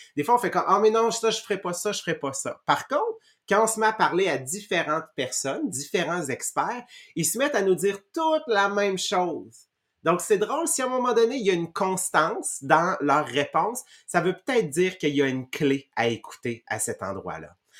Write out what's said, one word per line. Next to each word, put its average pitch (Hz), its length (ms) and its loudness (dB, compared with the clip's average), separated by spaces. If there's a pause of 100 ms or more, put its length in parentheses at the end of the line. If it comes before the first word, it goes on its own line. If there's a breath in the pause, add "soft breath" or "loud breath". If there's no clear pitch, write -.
(180 loud breath)
Des 147 80 -2
fois, 247 100 4
on - 20 6
fait 202 140 -2
comme, « 175 160 0
Ah, 190 140 4
mais 220 80 6
non, 226 220 4
ça, 220 180 -2
je 214 100 -2
ferai 190 220 -4
pas 180 100 -4
ça, 202 220 -4
je - 80 -6
ferai 160 180 -4
pas 135 140 -4
ça. » - 320 -8
Par - 240 0
contre, 440 280 -2 (300 soft breath)
quand 202 160 4
on 214 40 4
se 214 120 -4
met 220 80 2
à 220 60 2
parler 180 340 2
à 147 100 0
différentes 160 680 -4 (100)
personnes, 139 540 -4
différents 170 580 -2
experts, 170 560 -4 (320 loud breath)
ils 165 100 -2
se - 120 -2
mettent 277 180 0
à 202 60 2
nous 190 140 4
dire 196 240 -2 (140)
toute 320 340 0
la 202 200 2
même 202 300 0
chose. 180 720 -4 (340)
Donc, 170 160 2
c'est - 180 2
drôle, 262 300 -2
si - 140 -2
à 254 60 -2
un - 20 -4
moment 247 240 0
donné, 233 240 4
il 226 80 -4
y 190 60 4
a - 20 4
une 170 180 -2
constance 185 920 0
dans 160 380 4
leurs 143 280 2
réponses, 160 540 0 (260 soft breath)
ça 180 120 0
veut 180 160 0 (100)
peut-être 226 240 2
dire 180 280 0
qu'il 147 180 -2
y 143 60 4
a 139 60 2
une 131 220 -4
clé 139 460 0
à 117 140 0
écouter 117 580 -8
à 107 120 -4
cet - 220 -6
endroit-là. 85 540 -10 (240 loud breath)